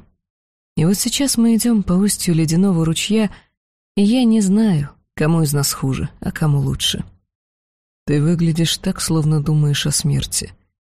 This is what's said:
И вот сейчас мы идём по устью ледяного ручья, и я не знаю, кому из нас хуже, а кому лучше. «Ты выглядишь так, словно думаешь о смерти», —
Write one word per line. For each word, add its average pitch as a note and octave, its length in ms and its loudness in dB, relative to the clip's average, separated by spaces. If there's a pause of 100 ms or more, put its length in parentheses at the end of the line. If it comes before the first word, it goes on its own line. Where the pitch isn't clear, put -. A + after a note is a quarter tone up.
(760)
И D#3 80 2
вот F#3 100 4
сейчас B3+ 420 -2
мы A#3 180 4
идём A3 300 2
по - 80 -2
устью F#3 420 0
ледяного E3 500 2
ручья, G3+ 460 0 (640)
и G3+ 60 2
я A#3+ 220 4
не A3+ 160 4
знаю, F#3+ 500 2 (240)
кому D#3+ 280 2
из D3 100 0
нас C#3+ 200 -2
хуже, C3+ 360 -4 (120)
а - 120 -6
кому D3 260 0
лучше. - 460 -4 (1040)
«Ты D3 140 0
выглядишь E3 580 0
так, - 220 -6
словно D#3 420 0
думаешь D3+ 440 0
о C#3+ 60 -2
смерти», — - 600 -4 (300)